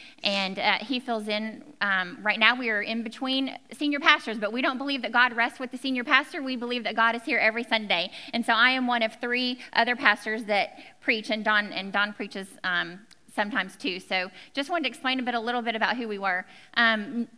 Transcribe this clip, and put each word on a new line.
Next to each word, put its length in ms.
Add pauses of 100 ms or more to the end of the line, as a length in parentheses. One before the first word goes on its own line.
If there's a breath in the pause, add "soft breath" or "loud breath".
(220 loud breath)
and, 360
uh, 220
he 200
fills 260
in. 380 (160)
Um, 400
right 180
now 160
we 140
are 140
in 200
between 540 (160)
senior 260
pastors, 380
but 160
we 80
don't 160
believe 240
that 100
God 220
rests 260
with 120
the 80
senior 260
pastor. 380
We 120
believe 300
that 100
God 200
is 80
here 160
every 260
Sunday, 460 (240 loud breath)
and 100
so 80
I 200
am 140
one 160
of 200
three 360 (140 loud breath)
other 240
pastors 480
that 360 (200 loud breath)
preach, 300
and 120
Don, 300
and 220
Don 180
preaches, 340 (160)
um, 380 (340)
sometimes 420
too. 240
So 300 (220 loud breath)
just 160
wanted 140
to 80
explain 280
a 40
bit, 120
a 60
little 220
bit 120
about 220
who 120
we 100
were. 260 (300 loud breath)
Um, 520 (120)